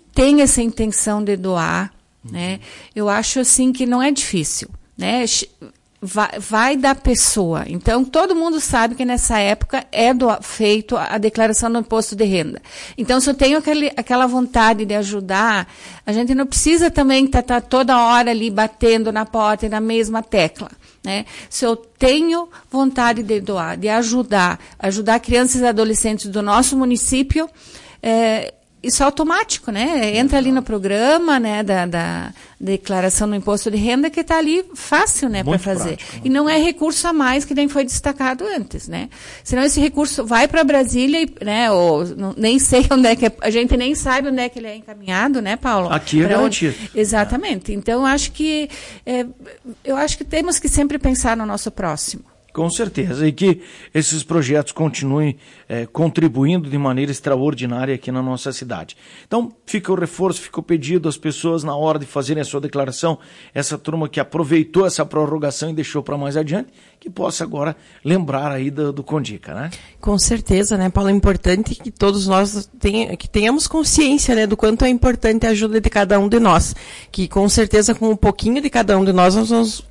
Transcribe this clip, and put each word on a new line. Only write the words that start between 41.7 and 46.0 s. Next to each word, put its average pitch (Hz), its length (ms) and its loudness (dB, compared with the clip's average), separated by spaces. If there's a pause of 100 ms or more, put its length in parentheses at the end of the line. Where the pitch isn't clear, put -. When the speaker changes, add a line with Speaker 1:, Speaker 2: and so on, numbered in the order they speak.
Speaker 1:
ou, 175 340 4 (120)
não, 190 200 -6
nem 226 220 4
sei 262 280 4
<laughs> - 40 4
onde 262 160 6
é 226 80 6
que 233 120 0
é, 220 60 2 (100)
a 214 80 0
gente 240 260 2
nem 254 180 0
sabe 277 340 -2
onde 262 120 0
é 247 80 -2
que 247 100 -14
ele 226 100 -12
é 214 80 -14
encaminhado, 214 640 -2
né, 190 140 -2
Paulo? 196 340 0
Speaker 2:
Aqui 156 320 2